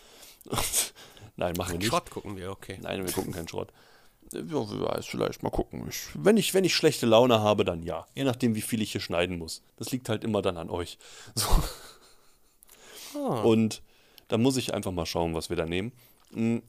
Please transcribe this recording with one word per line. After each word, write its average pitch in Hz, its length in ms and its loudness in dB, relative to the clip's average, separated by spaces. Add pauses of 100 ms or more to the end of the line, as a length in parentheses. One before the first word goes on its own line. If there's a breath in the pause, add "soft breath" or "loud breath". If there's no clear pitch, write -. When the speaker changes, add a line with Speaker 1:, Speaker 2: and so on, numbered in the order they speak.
(440 loud breath)
Speaker 1:
<laughs> - 60 -16 (840 loud breath)
Nein, 87 200 0
machen - 0 -
wir 90 80 -2
Speaker 2:
Kein 87 140 -4
Speaker 1:
nicht. 98 100 0
Speaker 2:
Schrott 165 220 -2
gucken - 260 -10
wir, 95 140 -8
okay. - 320 -12
Speaker 1:
Nein, 95 240 -4
wir 82 80 -2
gucken - 180 -2
keinen 82 160 -8
Schrott. - 240 -8 (640 soft breath)
Äh, - 60 -8
ja, 135 300 -4
wer 101 240 -2
weiß, - 120 -6
vielleicht - 360 -4
mal - 60 -2
gucken. - 400 -4
Ich, - 140 -8 (120)
wenn 180 220 4
ich, - 160 2
wenn 190 120 4
ich 165 100 2
schlechte - 320 2
Laune 113 340 8
habe, 104 240 4
dann 85 180 -2
ja. 82 320 -8
Je 135 100 -4
nachdem, 120 300 2
wie 107 60 -2
viel 107 220 -2
ich - 100 -4
hier 101 80 -4
schneiden 90 380 0
muss. 82 240 -10 (140)
Das - 140 -8
liegt 120 200 -4
halt 107 120 -2
immer 104 200 0
dann 95 160 0
an 85 120 -8
euch. 87 280 -6 (360 loud breath)
<laughs> - 40 -6 (1700 loud breath)
So. 294 60 -8
Speaker 2:
Ah. 202 240 -2
Speaker 1:
Und 110 400 4 (460 loud breath)
da 110 100 2
muss 131 180 4
ich - 160 -2
einfach 104 200 -2
mal 85 140 -2
schauen, 85 280 0
was 80 160 -6
wir 87 60 -2
da 82 100 0
nehmen. 95 240 -2 (400 soft breath)
Mm, 113 280 0 (100)